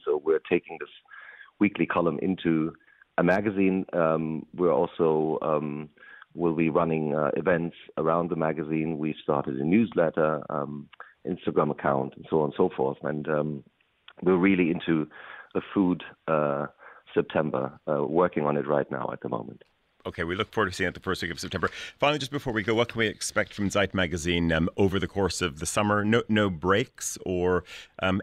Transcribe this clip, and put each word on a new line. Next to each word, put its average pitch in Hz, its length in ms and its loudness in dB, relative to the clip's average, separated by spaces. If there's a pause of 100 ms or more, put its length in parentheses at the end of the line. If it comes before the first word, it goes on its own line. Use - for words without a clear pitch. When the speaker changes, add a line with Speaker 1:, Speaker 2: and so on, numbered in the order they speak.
Speaker 1:
So 73 180 0
we're 80 240 2
taking 87 320 0
this 73 80 -12 (720)
weekly 98 240 2
column 85 380 0
into 82 500 0 (460)
a 90 40 4
magazine. 95 720 2
Um, 80 640 0
we're 87 180 2
also, 78 680 2
um, 76 480 -2 (440)
will 85 200 0
be 80 160 2
running, 78 440 2
uh, 76 220 0
events 85 400 0 (220)
around 82 320 0
the 87 60 -4
magazine. 78 600 -2
We've 76 260 -4
started 71 360 -2
a 69 60 -2
newsletter, 82 840 2
um, 73 400 -8 (380)
Instagram 80 460 0
account, 69 440 -2
and - 140 -18
so 82 80 4
on 76 60 4
and 71 120 -2
so 92 180 4
forth. 67 280 0
And, 73 260 -4
um, 76 360 -2 (580)
we're 90 140 4
really 90 340 4
into 82 380 0 (480)
a 92 40 -2 (140)
food, 90 300 2 (240)
uh, 73 380 0 (460)
September, 71 680 -2 (120)
uh, 71 140 0
working 80 400 0
on 73 120 0
it 69 120 -2
right 71 220 0
now 62 220 -6
at - 80 -12
the - 80 -8
moment. 57 340 -8 (440)
Speaker 2:
Okay, 90 160 -8
we 87 140 -4
look 107 160 -4
forward 101 180 0
to 90 60 -8
seeing 92 120 0
it 80 60 -4
the - 60 -16
first 92 200 -4
week 85 120 -4
of 71 80 -12
September. 90 280 -4 (300)
Finally, 147 220 2
just 131 100 -8
before 139 220 -6
we 107 100 0
go, 110 120 0
what 117 160 2
can 113 100 -4
we 107 80 2
expect - 440 -4
from 101 160 -2
Zeit 98 240 2
magazine, 85 600 0
um, 80 240 2
over 95 220 2
the 85 100 -2
course 95 340 -2
of 76 160 -2
the 82 80 -8
summer? 104 380 2
No, 113 240 4
no 107 200 4
breaks 95 800 -2
or, 90 380 2 (360)
um, 95 220 0